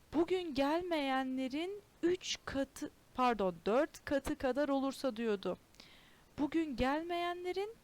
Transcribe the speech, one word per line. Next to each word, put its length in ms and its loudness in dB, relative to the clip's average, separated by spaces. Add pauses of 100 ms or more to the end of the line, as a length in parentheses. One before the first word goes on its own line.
(140)
bugün 400 2
gelmeyenlerin 1300 0 (220)
üç 420 0
katı, 460 -4 (240)
pardon, 400 2 (100)
dört 400 2
katı 300 0
kadar 340 0
olursa 460 0
diyordu. 420 -2 (840)
Bugün 360 0
gelmeyenlerin 1080 -2